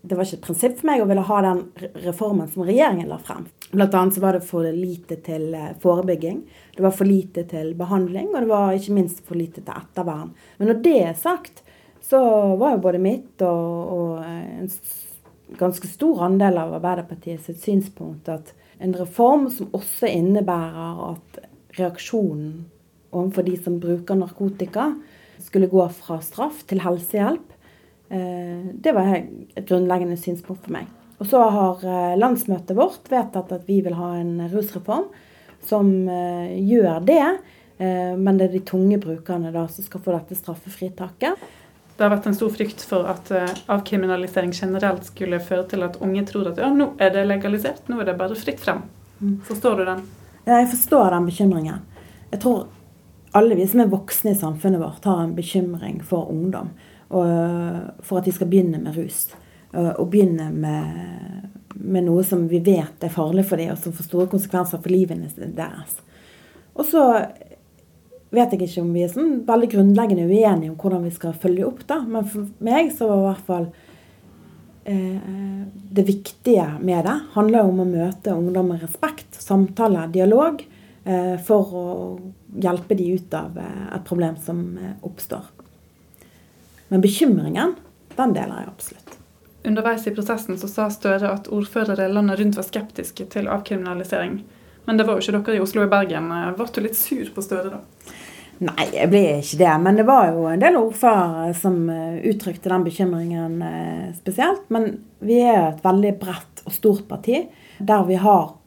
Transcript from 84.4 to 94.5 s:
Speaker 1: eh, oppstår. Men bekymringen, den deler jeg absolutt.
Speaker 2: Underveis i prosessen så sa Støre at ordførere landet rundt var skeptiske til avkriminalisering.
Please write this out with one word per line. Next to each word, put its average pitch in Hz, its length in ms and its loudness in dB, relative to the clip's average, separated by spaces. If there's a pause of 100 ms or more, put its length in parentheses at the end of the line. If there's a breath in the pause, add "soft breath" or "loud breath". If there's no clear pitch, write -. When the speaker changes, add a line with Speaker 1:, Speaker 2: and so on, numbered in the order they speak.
Speaker 1:
eh, 185 240 -10
oppstår. - 420 -12 (1400 soft breath)
Men 190 120 4
bekymringen, 202 760 2 (400)
den 247 160 2
deler - 280 -6
jeg - 80 -12
absolutt. - 500 -16 (460)
Speaker 2:
Underveis 220 420 0
i 208 40 0
prosessen 208 480 -4
så 196 100 -8
sa 214 200 -2
Støre 202 440 0
at 202 160 -8
ordførere 208 640 -2
landet 202 260 2
rundt 208 180 2
var 190 80 -6
skeptiske - 640 -10
til 202 200 -6
avkriminalisering. 185 920 -4 (440 loud breath)